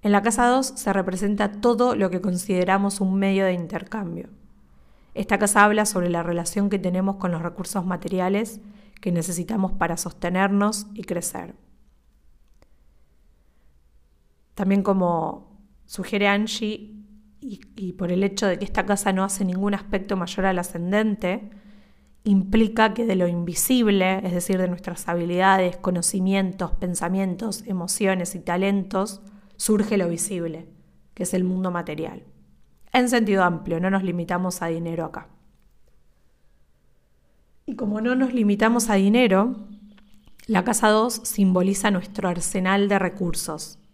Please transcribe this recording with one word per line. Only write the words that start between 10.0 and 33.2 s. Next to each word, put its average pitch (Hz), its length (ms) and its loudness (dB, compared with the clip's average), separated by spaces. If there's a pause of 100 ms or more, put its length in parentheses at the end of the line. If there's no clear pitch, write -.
y 202 120 -12
crecer. - 500 -6 (3000)
También 196 280 2
como 175 760 0 (280)
sugiere 202 420 -2
Angie, 214 680 -2 (460)
y, 220 200 -12 (140)
y 185 180 -8
por 180 200 -4
el 190 120 2
hecho 196 220 -2
de 175 120 0
que 196 60 -4
esta 196 200 -2
casa 202 280 0
no 190 120 0
hace 196 200 -2
ningún 190 280 0
aspecto 196 440 -4
mayor 180 280 -4
al 185 140 2
ascendente, 196 920 -2 (720)
implica 214 680 4
que 233 140 -2
de 190 100 2
lo 180 120 2
invisible, 190 920 2
es 185 100 -2
decir, 180 260 0
de 185 100 0
nuestras 180 400 -6
habilidades, 180 680 2
conocimientos, 185 960 0
pensamientos, 190 960 -2
emociones 185 680 -2
y 175 60 -8
talentos, 196 840 -2 (340)
surge 214 400 2
lo 175 120 2
visible, 165 580 -6 (480)
que - 80 -6
es 175 120 -4
el 180 100 2
mundo 185 260 0
material. 165 540 -6 (680)
En 254 160 2
sentido 202 360 4